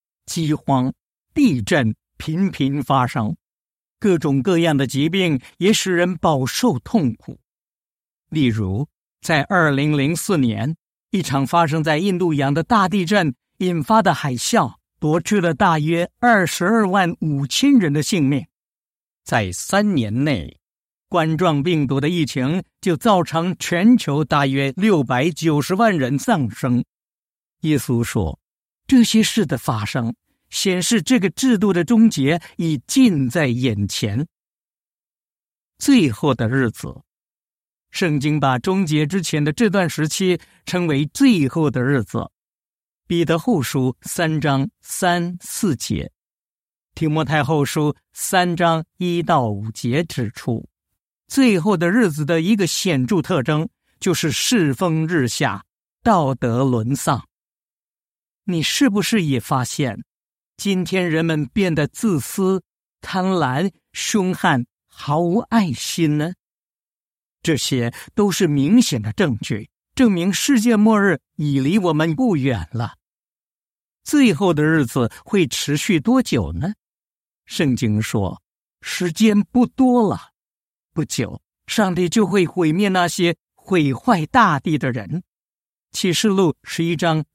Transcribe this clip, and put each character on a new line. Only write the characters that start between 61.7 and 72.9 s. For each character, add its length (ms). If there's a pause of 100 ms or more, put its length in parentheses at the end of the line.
得 140
自 320
私、 420 (380)
贪 240
婪、 480 (200)
凶 400
悍、 320 (220)
毫 340
无 180
爱 340
心 440
呢？ 180 (1080)
这 140
些 360 (220)
都 160
是 160
明 340
显 220
的 120
证 240
据， 300 (280)
证 160
明 200
世 280
界 160
末 260
日 160 (180)
已 220
离 200
我 140
们 220
不 220
远 340
了。 280 (1080)